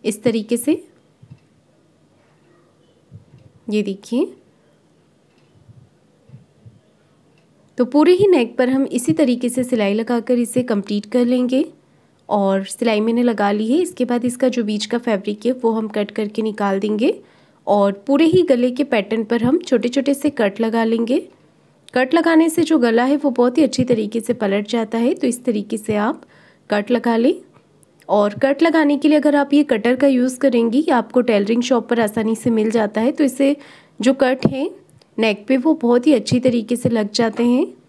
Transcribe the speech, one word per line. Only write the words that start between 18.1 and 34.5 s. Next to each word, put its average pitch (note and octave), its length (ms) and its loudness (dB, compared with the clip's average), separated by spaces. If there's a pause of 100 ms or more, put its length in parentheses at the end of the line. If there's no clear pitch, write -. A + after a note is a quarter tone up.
ही E4+ 180 4
गले B3 280 2
के B3+ 140 -4
पैटर्न A3 400 -2
पर A3+ 180 -2
हम C4 160 2
छोटे-छोटे B3+ 560 -2
से C#4+ 160 -2
कट G#3 300 -2
लगा A3+ 240 0
लेंगे। A#3 440 -2 (680)
कट B3+ 200 0
लगाने E4 340 4
से D#4+ 140 0
जो D#4 160 2
गला A#3 260 2
है C#4 120 2
वो C#4+ 140 0
बहुत B3 280 2
ही D#4 40 4
अच्छी B3 220 0
तरीके A3 360 -2
से A#3 120 -6
पलट G#3 360 -2
जाता A3+ 300 -4
है, A#3+ 160 0
तो - 120 -4
इस A#3+ 180 -4
तरीके G#3+ 320 -4
से G#3 200 -6
आप G#3+ 260 -2 (480)
कट G#3 200 -2
लगा A#3+ 260 0
लें। B3 180 2 (760)
और G#3 260 2
कट C#4+ 280 0
लगाने D4+ 360 2
के D4+ 100 2
लिए D4+ 100 6
अगर D4 180 2
आप C#4+ 180 0
ये D4 100 4
कटर A#3+ 320 0
का C#4 100 2
यूज़ B3+ 320 2
करेंगी A#3+ 500 2
या C#4 80 2
आपको A#3 240 0
टेलरिंग A3 420 0
शॉप A#3+ 260 0
पर A#3 120 0
आसानी A3 360 -2
से A#3+ 140 -2
मिल A3 200 0
जाता G#3+ 300 -2
है, B3+ 120 0
तो D#4 120 0
इससे C#4 320 0 (440)
जो C4 140 2
कट C4 320 0
हैं C#4 240 -2 (480)